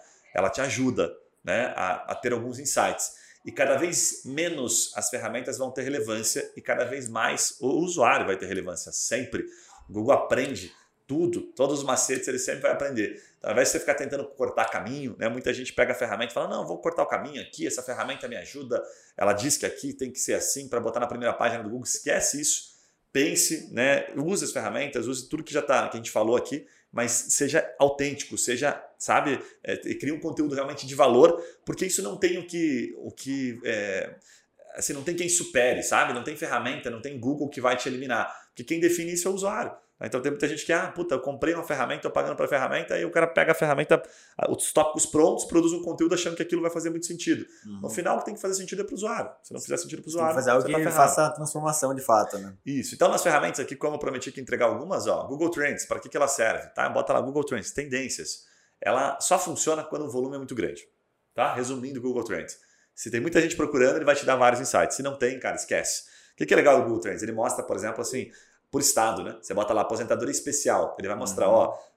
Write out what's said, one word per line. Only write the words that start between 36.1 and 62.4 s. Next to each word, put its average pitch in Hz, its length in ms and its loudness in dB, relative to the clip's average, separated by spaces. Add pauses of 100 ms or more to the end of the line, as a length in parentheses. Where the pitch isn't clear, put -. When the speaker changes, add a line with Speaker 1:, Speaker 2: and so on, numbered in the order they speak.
Speaker 1:
Não 120 120 -6
tem 151 120 -8
ferramenta, 131 540 -4
não 113 120 -10
tem 143 180 -10
Google 135 280 -2
que - 120 -10
vai 127 160 2
te 135 120 -6
eliminar. 127 460 -2 (140)
Porque - 160 -16
quem 165 160 -2
define 170 320 2
isso 175 160 -2
é - 20 2
o 202 40 -2
usuário. 202 380 -4 (280)
Então 117 200 -4
tem 135 120 0
muita 143 160 0
gente 151 180 -6
que, 170 60 2
ah, 175 160 2
puta, 175 260 -4
eu 127 60 0
comprei 139 340 0
uma 165 80 -4
ferramenta, 139 400 -2
tô 147 80 -4
pagando 143 260 -2
pra 147 120 0
ferramenta, 143 460 0
aí 175 120 0
o 165 60 -4
cara 165 160 4
pega 160 240 4
a - 20 4
ferramenta, 151 480 4 (340)
ah, - 140 8
os - 220 6
tópicos - 340 4
prontos, - 380 6
produz 165 280 6
um 170 100 -4
conteúdo 165 320 2
achando 170 220 0
que 165 60 -2
aquilo 170 180 0
vai 165 100 0
fazer 165 200 -2
muito 165 160 -4
sentido. 160 400 -2 (180)
Speaker 2:
Uhum. 101 180 -12
Speaker 1:
No - 60 -6
final, 185 280 0
o - 20 -2
que - 80 -6
tem 214 80 -8
que 202 60 -12
fazer 190 140 -2
sentido 190 280 -6
é - 20 -6
pro 202 100 -8
usuário. 214 360 -4 (120)
Se - 120 -16
não 127 60 -10
fizer 139 180 -4
sentido 156 240 -10
pro 156 80 -14
Speaker 2:
Você 165 80 -4
tem 160 80 2
que 160 40 2
Speaker 1:
usuário, - 40 0
Speaker 2:
fazer 123 160 2
algo 127 120 6
Speaker 1:
você 147 100 -2
tá 156 60 2
Speaker 2:
que 160 60 2
Speaker 1:
ferrado. 156 120 0 (120)
Speaker 2:
faça 156 180 4
a 151 40 -2
transformação 151 640 -2
de 131 80 -6
fato, - 360 4
né? 98 160 -12 (120)
Speaker 1:
Isso. 135 280 -4
Então 165 140 4
nas 202 140 2
ferramentas 156 380 2
aqui, 139 160 -6
como 151 180 -2
eu 147 40 -6
prometi 131 340 -6
que - 80 -14
entregar 120 260 0
algumas, 117 400 -2
ó, 107 200 0
Google 156 220 0
Trends, 143 380 -2
pra 113 140 -4
que - 80 -16
que 139 80 -8
ela 143 120 2
serve? 110 460 0
Tá? 127 140 0
Bota 131 240 0
lá 131 80 4
Google 139 240 -2
Trends, 120 260 -6
tendências. 131 760 -6 (340)
Ela 127 400 0
só 180 180 4
funciona 156 460 -2
quando 147 200 -6
o 143 60 -6
volume 127 240 -4
é 139 40 -8
muito 135 180 -10
grande, 85 300 -4 (480)
tá? 131 200 0
Resumindo, 127 480 -6
Google 123 220 -2
Trends. 85 340 -8 (360)